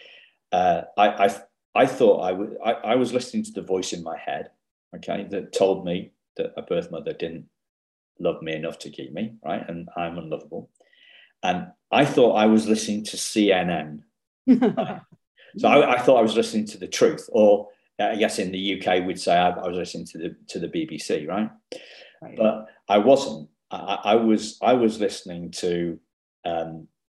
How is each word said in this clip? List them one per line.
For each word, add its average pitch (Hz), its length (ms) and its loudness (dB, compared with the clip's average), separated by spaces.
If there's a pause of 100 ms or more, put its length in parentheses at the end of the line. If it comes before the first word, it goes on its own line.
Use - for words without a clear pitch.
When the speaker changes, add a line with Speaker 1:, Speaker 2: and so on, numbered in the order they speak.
(520)
Speaker 1:
uh, 90 300 2 (160)
I, 101 280 4
I, 101 100 2 (400)
I 123 100 6
thought 104 360 4
I 90 100 -2
w-, 104 320 -6
I, 113 80 0
I 113 240 0
was 123 180 0
listening 117 320 -4
to - 60 -14
the 92 120 -8
voice 92 300 -4
in 87 100 -8
my 80 140 -10
head, - 320 -10 (460)
okay, 90 360 -8
that 95 220 -8
told 95 320 2
me 90 260 -4 (260)
that - 180 -6
a - 60 -10
birth 85 300 -4
mother 80 220 -8
didn't - 320 -10 (720)
love 85 220 -2
me 80 120 -8
enough 78 260 -8
to - 100 -16
keep 67 220 -14
me, 90 220 -8 (100)
right? - 240 -6
And 85 300 -10
I'm 85 200 -6
unlovable. 78 520 -10 (720)
And 90 260 -2 (240)
I 131 140 4
thought 131 300 4
I 107 100 4
was 110 220 4
listening 107 380 -2
to - 120 -12
C 104 340 2
N 90 180 0
N. 76 340 -6 (440)
Speaker 2:
<laughs> 240 300 4
Speaker 1:
Right? - 240 -6 (560)
So 113 100 2
I, 123 280 6
I 123 40 0
thought 131 180 6
I 113 40 6
was 107 140 2
listening 110 320 0
to - 100 -14
the 90 100 -10
truth, - 440 0
or, 104 380 6 (300)
uh, 104 60 0
I 110 100 -2
guess 107 240 -2
in 95 120 -4
the 95 80 -6
U 95 180 -2
K 92 240 0
we'd 90 180 -6
say 87 160 2
I, 90 140 4
I 90 180 -4
was 87 100 -6
listening 87 300 -8
to - 100 -16
the, 87 180 -8 (140)
to - 100 -10
the 82 80 -6
B 80 180 -4
B 78 120 -10
C, 76 280 -4
right? 104 240 -4 (720)
Speaker 2:
Right. - 160 -20
Speaker 1:
But 110 300 0 (200)
I 104 120 4
wasn't. - 500 2 (220)
I, 101 60 -8
I, 92 180 -6 (180)
I - 20 8
was, 113 460 2
I 117 120 4
was 113 260 2
listening 87 520 -6
to, 87 480 -4 (460)
um, 80 420 -6 (300)